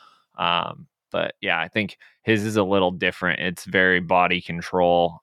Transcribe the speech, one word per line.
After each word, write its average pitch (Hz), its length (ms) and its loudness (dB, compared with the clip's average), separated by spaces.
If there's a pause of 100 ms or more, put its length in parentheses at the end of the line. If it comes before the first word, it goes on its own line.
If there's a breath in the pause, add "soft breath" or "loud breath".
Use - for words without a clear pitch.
(380 soft breath)
um, 85 500 -4 (240)
but - 300 -4
yeah, 87 180 0
I 82 80 -6
think 107 300 -4 (260 soft breath)
his 107 200 2
is 110 120 -2
a 104 80 4
little 92 280 2
different. 90 480 -2
It's 90 260 -6
very 92 340 2
body 90 420 2
control 87 800 0